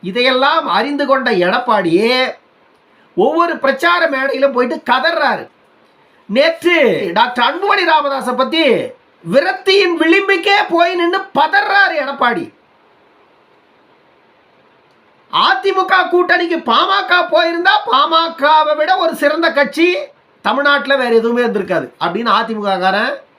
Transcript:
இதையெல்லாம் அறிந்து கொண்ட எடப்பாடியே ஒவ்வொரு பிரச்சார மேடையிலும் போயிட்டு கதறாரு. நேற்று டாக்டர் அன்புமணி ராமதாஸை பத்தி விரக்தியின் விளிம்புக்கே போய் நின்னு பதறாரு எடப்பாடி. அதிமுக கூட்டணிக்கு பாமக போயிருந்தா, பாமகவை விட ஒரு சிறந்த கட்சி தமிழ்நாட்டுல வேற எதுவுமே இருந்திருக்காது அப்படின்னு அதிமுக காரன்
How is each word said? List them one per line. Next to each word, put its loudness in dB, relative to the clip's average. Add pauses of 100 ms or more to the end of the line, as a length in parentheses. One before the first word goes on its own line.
இதையெல்லாம் 0
அறிந்து 0
கொண்ட 0
எடப்பாடியே 0 (800)
ஒவ்வொரு 0
பிரச்சார 0
மேடையிலும் -2
போயிட்டு -2
கதறாரு. -2 (800)
நேற்று 0
டாக்டர் 0
அன்புமணி 0
ராமதாஸை -2
பத்தி -2 (680)
விரக்தியின் 2
விளிம்புக்கே 2 (140)
போய் 0
நின்னு 0
பதறாரு 0
எடப்பாடி. -4 (2750)
அதிமுக 0 (180)
கூட்டணிக்கு 0
பாமக 0
போயிருந்தா, 0 (220)
பாமகவை 2
விட 0
ஒரு -2
சிறந்த 0
கட்சி 0 (460)
தமிழ்நாட்டுல 0
வேற 4
எதுவுமே 2
இருந்திருக்காது -2 (100)
அப்படின்னு -2 (100)
அதிமுக -4
காரன் -2 (200)